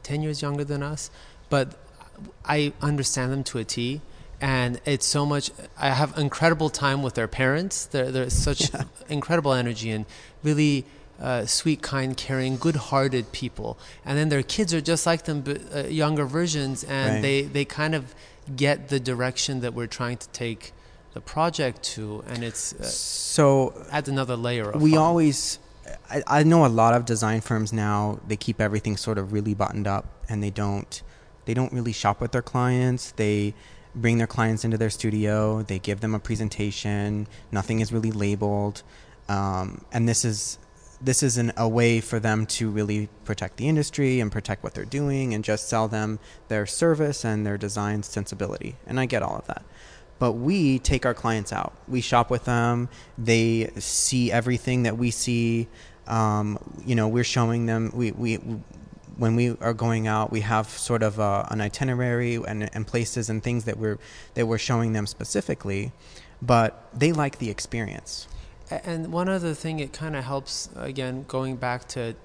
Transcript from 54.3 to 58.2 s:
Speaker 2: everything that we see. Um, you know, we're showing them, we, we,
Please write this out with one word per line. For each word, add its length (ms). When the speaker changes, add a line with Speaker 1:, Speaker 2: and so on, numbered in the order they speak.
Speaker 2:
everything 520
that 140
we 140
see. 560
Um, 500
you 100
know, 120
we're 160
showing 440
them, 260
we, 200
we, 220